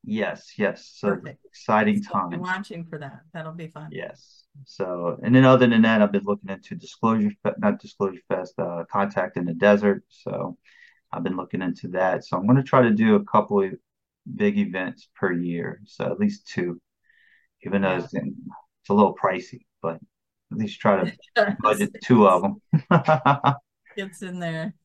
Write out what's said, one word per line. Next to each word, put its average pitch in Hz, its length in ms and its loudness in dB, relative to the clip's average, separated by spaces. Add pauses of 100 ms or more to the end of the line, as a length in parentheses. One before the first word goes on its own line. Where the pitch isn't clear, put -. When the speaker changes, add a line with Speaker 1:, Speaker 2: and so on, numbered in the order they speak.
Speaker 1:
yes, 107 520 -6
yes. 98 380 -4
So 101 220 -2
Speaker 2:
Perfect. - 300 -16
Speaker 1:
exciting 107 540 0
Speaker 2:
So - 280 -6
be 87 80 -8
Speaker 1:
time. 87 60 -8
Speaker 2:
watching 180 440 -8
for 160 120 -14
that. 139 240 -16 (120)
That'll 160 200 -12
be 165 120 -14
fun. 151 240 -18
Speaker 1:
Yes. - 540 -16 (220)
So, 87 580 -6
and 117 100 2
then 131 100 8
other 127 220 8
than 117 160 6
that, 110 180 4
I've 101 120 4
been 101 120 -2
looking 101 260 -6
into 95 260 -10
Disclosure 107 540 -2 (120)
Fe-, - 160 -2
not 104 220 -2
Disclosure 95 480 -6
Fest, 92 320 -6
uh, 85 280 -6
Contact 101 480 -4
in 87 100 -4
the 85 80 -6
Desert. 101 540 4
So - 480 -10 (560)
I've - 120 -8
been 92 120 -4
looking 92 240 -8
into 87 280 -6
that. 92 360 -2
So - 120 -6
I'm 95 100 -4
gonna 131 160 6
try 131 200 2
to 113 100 4
do 107 240 4
a 101 80 2
couple 104 400 0
of 95 80 -6 (640)
big 104 220 0
events 92 580 -6
per 92 160 -2
year. 85 540 -6
So - 180 -10
at - 160 -4
least - 260 -2
two, - 340 -6 (840)
even 98 180 0
though 92 140 2
Speaker 2:
Yeah. 87 80 -4
Speaker 1:
it's, - 100 -14
it's - 760 -12
a 101 40 4
little 98 220 4
pricey, - 460 -4 (200)
but 82 120 -4 (580)
at - 60 -8
least 110 220 -6
try - 240 4
to 175 80 -6 (120)
Speaker 2:
<laughs> - 120 -6
Yes. 202 240 2
Speaker 1:
budget 202 300 0 (140)
two 107 240 8
of 92 160 4
'em. 101 160 -4 (300)
<laughs> 143 640 2 (420)
Speaker 2:
It's 196 260 -12
in 180 160 -12
there. 165 360 -8 (100)